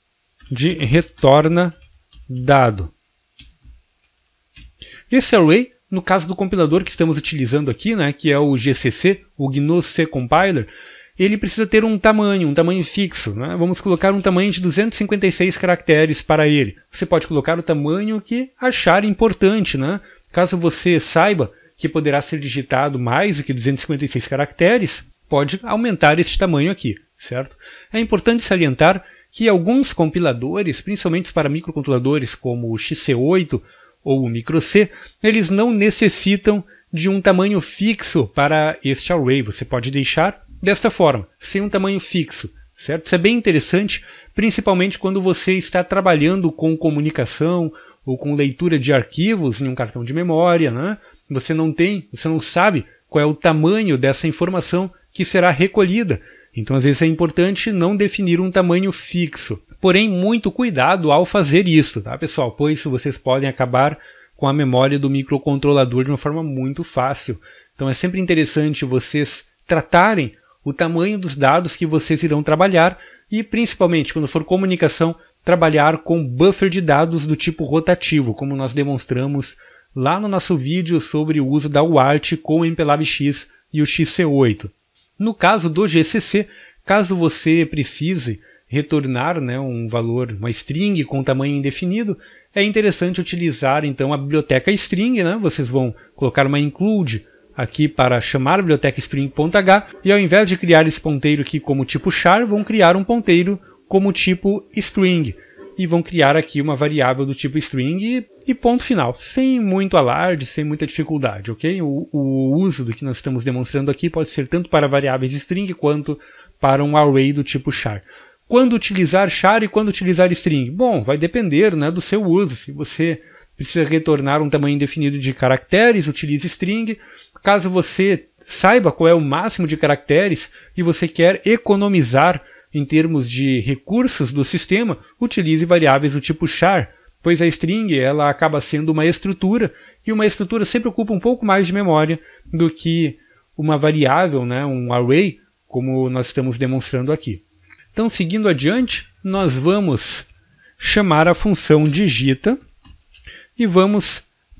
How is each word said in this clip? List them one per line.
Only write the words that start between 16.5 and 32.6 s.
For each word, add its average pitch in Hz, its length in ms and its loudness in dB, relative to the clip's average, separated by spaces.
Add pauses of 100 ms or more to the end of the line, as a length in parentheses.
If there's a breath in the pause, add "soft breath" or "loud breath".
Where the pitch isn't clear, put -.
Você - 160 -6
pode 165 180 0
colocar 160 320 -2
o 170 60 -6
tamanho 180 580 -2
que 254 300 -6 (100)
achar 208 420 2
importante, 208 760 0
né? 165 200 -4 (320 loud breath)
Caso 180 240 0
você 170 440 2
saiba 165 520 0 (240 soft breath)
que 160 140 -6
poderá 147 320 0
ser 156 180 -6
digitado 135 600 -4
mais 143 380 0
do 143 60 -4
que - 80 -6
duzentos 127 300 -2
e - 40 -8
cinquenta 147 200 -4
e - 20 -2
seis - 200 -4
caracteres, 170 800 0 (220)
pode 147 360 0
aumentar 208 560 2
este - 180 0
tamanho 170 320 0
aqui, 123 260 -6 (200)
certo? - 420 -10 (340 loud breath)
É 220 80 -4
importante 233 440 0
salientar 170 600 2 (280 soft breath)
que 226 160 -2
alguns 214 460 2
compiladores, 160 880 -2
principalmente 185 520 -4
para 147 160 0
microcontroladores 139 840 -2
como 120 360 -6